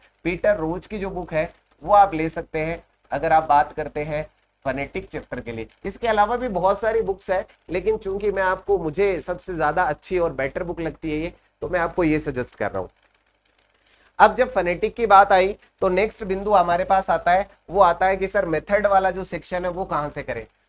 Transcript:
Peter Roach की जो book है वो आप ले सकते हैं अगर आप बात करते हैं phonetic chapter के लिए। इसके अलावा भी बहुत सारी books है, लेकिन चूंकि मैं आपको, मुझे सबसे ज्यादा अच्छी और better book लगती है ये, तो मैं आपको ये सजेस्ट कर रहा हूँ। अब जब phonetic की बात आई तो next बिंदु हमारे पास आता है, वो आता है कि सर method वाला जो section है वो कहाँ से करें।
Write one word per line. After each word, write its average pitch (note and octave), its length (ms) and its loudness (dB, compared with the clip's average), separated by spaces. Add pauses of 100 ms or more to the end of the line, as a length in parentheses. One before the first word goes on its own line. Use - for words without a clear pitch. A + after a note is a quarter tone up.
(240)
Peter F#3 320 0
Roach E3 300 -6
की G#3+ 120 -10
जो F#3+ 120 -6
book E3+ 220 -10
है E3 180 -2 (320)
वो F3 120 2
आप G3 200 8
ले D#3+ 160 -2
सकते D#3+ 280 -8
हैं E3 240 -6 (280)
अगर D3+ 220 0
आप D#3 160 4
बात D3 240 4
करते D3+ 300 -6
हैं D3+ 220 -6 (400)
phonetic C#3 440 -6
chapter B2+ 320 -10
के A#2+ 120 -10
लिए। A2+ 140 -8 (180)
इसके G3 240 -6
अलावा G#3+ 280 2
भी B3 140 -4
बहुत F#3+ 300 0
सारी A3+ 220 0
books F#3+ 280 -6
है, G3 160 -2 (240)
लेकिन F#3+ 260 -2
चूंकि G3+ 340 -4
मैं F#3+ 120 -2
आपको, F#3+ 360 0
मुझे E3+ 440 0
सबसे F3+ 320 -8
ज्यादा D#3 300 0
अच्छी E3 340 -4
और E3+ 140 0
better C3+ 300 -6
book E3+ 180 -8
लगती D#3+ 300 -8
है D3+ 80 -4
ये, E3+ 140 -6 (300)
तो D3+ 60 -8
मैं F3 120 -2
आपको E3+ 240 0
ये D#3 160 2
सजेस्ट C3 360 -6
कर G#2 140 -4
रहा F#2+ 100 -6
हूँ। F2+ 100 -8 (1300)
अब G3+ 160 8
जब A#3+ 200 0
phonetic F3 400 -2
की A#3 120 -4
बात G3 260 8
आई F#3+ 220 2 (260)
तो F#3+ 80 0
next G3+ 360 -2
बिंदु G3 280 -4
हमारे F3 320 2
पास F#3+ 260 0
आता F3 220 0
है, F#3+ 160 0 (220)
वो F3+ 100 2
आता F3+ 260 4
है F#3+ 100 2
कि F#3+ 120 -2
सर F#3+ 180 0
method E3+ 400 0
वाला F#3+ 240 4
जो F3+ 140 -6
section F3+ 400 -8
है F3+ 60 -2
वो F3+ 140 -6
कहाँ D3+ 300 -4
से D3 80 -8
करें। A2+ 240 -8 (220)